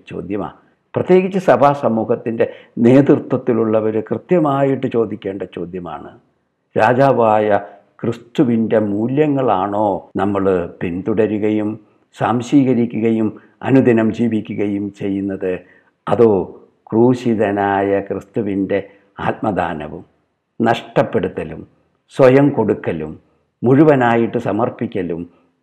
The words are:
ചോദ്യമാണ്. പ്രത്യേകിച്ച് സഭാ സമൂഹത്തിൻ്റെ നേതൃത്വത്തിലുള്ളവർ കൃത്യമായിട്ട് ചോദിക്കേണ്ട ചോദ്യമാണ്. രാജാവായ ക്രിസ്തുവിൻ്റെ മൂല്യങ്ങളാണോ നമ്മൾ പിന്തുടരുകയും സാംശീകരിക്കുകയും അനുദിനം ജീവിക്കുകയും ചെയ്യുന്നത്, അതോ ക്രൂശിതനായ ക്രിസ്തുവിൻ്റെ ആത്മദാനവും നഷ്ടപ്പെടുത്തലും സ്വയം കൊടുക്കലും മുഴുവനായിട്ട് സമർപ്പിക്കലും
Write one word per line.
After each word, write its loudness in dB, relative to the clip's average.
ചോദ്യമാണ്. -10
പ്രത്യേകിച്ച് 2
സഭാ 4
സമൂഹത്തിൻ്റെ -2
നേതൃത്വത്തിലുള്ളവർ 2
കൃത്യമായിട്ട് -2
ചോദിക്കേണ്ട -4
ചോദ്യമാണ്. -12
രാജാവായ 4
ക്രിസ്തുവിൻ്റെ -2
മൂല്യങ്ങളാണോ 0
നമ്മൾ -2
പിന്തുടരുകയും -2
സാംശീകരിക്കുകയും 0
അനുദിനം 4
ജീവിക്കുകയും -4
ചെയ്യുന്നത്, -4
അതോ 4
ക്രൂശിതനായ 0
ക്രിസ്തുവിൻ്റെ -4
ആത്മദാനവും -6
നഷ്ടപ്പെടുത്തലും -2
സ്വയം 6
കൊടുക്കലും -2
മുഴുവനായിട്ട് 4
സമർപ്പിക്കലും -4